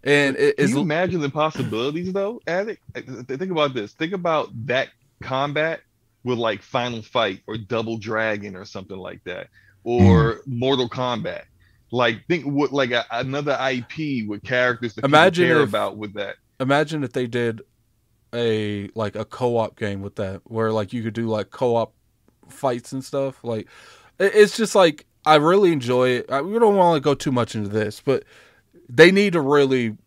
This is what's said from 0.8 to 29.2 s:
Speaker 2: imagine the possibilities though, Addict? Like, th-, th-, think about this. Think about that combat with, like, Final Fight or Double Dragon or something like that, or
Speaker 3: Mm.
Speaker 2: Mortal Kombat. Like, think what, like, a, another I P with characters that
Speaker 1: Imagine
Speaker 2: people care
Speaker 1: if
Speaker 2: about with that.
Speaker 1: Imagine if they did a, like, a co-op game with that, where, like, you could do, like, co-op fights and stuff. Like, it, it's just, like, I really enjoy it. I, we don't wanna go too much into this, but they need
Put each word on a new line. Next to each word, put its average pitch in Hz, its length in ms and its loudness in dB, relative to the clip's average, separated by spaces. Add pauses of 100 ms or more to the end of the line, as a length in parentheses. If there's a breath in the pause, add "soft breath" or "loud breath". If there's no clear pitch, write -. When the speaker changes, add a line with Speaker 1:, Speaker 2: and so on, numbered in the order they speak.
Speaker 2:
imagine 175 360 0
the 143 100 -2
possibilities 147 840 -4
though, 202 340 -4
Addict? 190 340 -4 (140)
Like, 117 100 -12
th-, 123 220 -14
th-, 131 120 -6
think 190 120 -6
about 147 220 0
this. 104 200 -6
Think 165 200 -6
about 165 360 -2 (180)
that 127 220 -2 (320)
combat 147 600 -4 (420)
with, 123 140 -2
like, 113 240 -2
Final 120 400 -6
Fight 101 460 -4
or 107 100 -8
Double 113 400 -4
Dragon 107 580 -4
or 92 80 -14
something 98 320 -14
like - 300 -14
that, 90 240 -12 (340 soft breath)
or 110 520 4
Speaker 3:
Mm. - 120 -20
Speaker 2:
Mortal 127 400 0
Kombat. 117 540 -6 (500)
Like, 117 360 0
think 160 180 -2
what, 143 280 0
like, 135 160 0
a, 120 220 -2
another 135 480 -4
I 131 280 -4
P 143 380 -6
with 104 160 -8
characters 123 540 -2
that 139 100 -6
Speaker 1:
Imagine 165 400 4
Speaker 2:
people 165 120 4
care 147 60 4
Speaker 1:
if 113 60 0
Speaker 2:
about 104 280 -2
with 104 180 -10
that. 101 220 -8 (220)
Speaker 1:
Imagine 147 440 0
if 123 100 -6
they 127 140 -2
did 117 340 -2 (720)
a, 107 640 -2
like, 107 200 -4
a 110 100 -6
co-op 120 520 -2
game 101 240 -6
with 98 140 -12
that, 98 300 -6
where, 110 260 -2
like, 107 200 -2
you 120 120 -6
could 110 100 -4
do, 117 140 -4
like, 107 240 -4
co-op 117 420 0 (560)
fights 123 440 -6
and 131 100 -8
stuff. 139 400 -6
Like, 113 240 -6 (500 loud breath)
it, 190 160 2
it's 208 240 6
just, 226 160 -2
like, 175 320 4 (200)
I 156 100 8
really 175 360 6
enjoy 127 380 2
it. 123 220 -2
I, 135 100 -2
we 202 160 -4
don't 214 180 6
wanna 170 240 6
go 143 140 2
too 139 180 -2
much 123 220 0
into 104 160 -4
this, 107 340 -4
but 131 200 0 (680 soft breath)
they 156 220 8
need 196 220 2